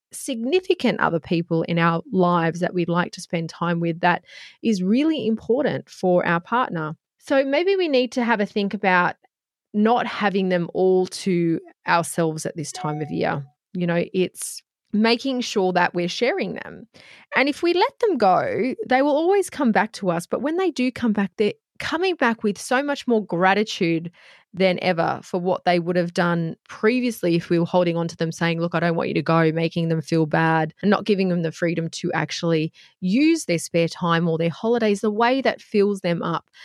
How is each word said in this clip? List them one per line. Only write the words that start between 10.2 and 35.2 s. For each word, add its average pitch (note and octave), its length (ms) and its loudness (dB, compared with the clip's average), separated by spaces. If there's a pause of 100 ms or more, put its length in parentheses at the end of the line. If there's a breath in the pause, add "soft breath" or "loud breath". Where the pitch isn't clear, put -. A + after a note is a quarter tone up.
them F3+ 260 0
all F#3 320 4
to E3+ 540 0 (260)
ourselves E3 580 -2
at - 120 -8
this D3 160 -10
time D3+ 280 -6
of D3+ 80 -6
year. D3+ 380 -2 (260)
You F3 140 -2
know, E3+ 260 0
it's - 520 -4 (280)
making A#3+ 500 0
sure F#3 320 -2
that F3 200 2
we're F3 140 -2
sharing A#3+ 460 -2
them. - 340 -14 (480 loud breath)
And C#4 120 2
if - 140 -4
we F4 100 2
let G#4 280 0
them G4 180 0
go, F3+ 560 2 (140)
they B3+ 120 4
will C#4+ 140 2
always F4+ 340 2
come C4 220 0
back G#3 220 0
to F#3 180 -2
us. E3+ 160 -2
But G3+ 160 -4
when D#4+ 140 -2
they F#4 160 0
do B3+ 180 0
come A#3 220 -2
back, G3+ 240 0
they're G#3 160 0 (260)
coming F4 380 -2
back A#3 260 0
with G3+ 160 -2
so B3+ 240 0
much C#4+ 240 -4
more A3 180 2
gratitude F3+ 840 0 (420 loud breath)
than F#3 300 2
ever E3 400 0
for - 180 -4
what F3 240 -2
they F3 140 4
would E3+ 160 -2
have E3+ 180 0
done E3+ 440 0 (120)
previously A3 680 0
if E3+ 140 -2
we E3+ 80 4
were E3+ 60 2
holding F3 320 2
on E3 120 -2
to - 80 -10
them, E3 160 -4
saying, E3+ 280 -2
"Look, E3+ 140 -2
I E3 60 2
don't E3+ 160 0
want - 120 -2
you - 60 -4
to E3 80 0
go," E3 300 4
making E3 360 -2
them D#3+ 120 0
feel D#3+ 260 0
bad D#3+ 560 0
and G3 80 2
not G3+ 140 2
giving F#3+ 240 2
them F3 140 0
the D#3+ 100 -2
freedom E3 380 -2
to - 220 -6
actually D#3+ 600 -2 (280 soft breath)
use D4 440 2
their E3 160 -2
spare E3+ 260 0
time E3+ 420 0
or E3 100 0
their E3+ 120 0
holidays A3+ 520 0
the G#3+ 80 2
way A#3 300 2